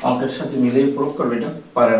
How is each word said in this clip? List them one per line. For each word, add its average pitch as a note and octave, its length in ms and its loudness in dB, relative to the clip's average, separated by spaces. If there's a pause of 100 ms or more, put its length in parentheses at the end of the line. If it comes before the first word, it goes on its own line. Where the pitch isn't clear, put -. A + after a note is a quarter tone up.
অঙ্কের C3 300 -2
সাথে D#3 260 -6
মিলিয়ে B2+ 320 4
প্রয়োগ C#3+ 220 -4
করবে, A#2+ 200 -2
এটা A2 120 -4 (240)
পারে A#2 260 4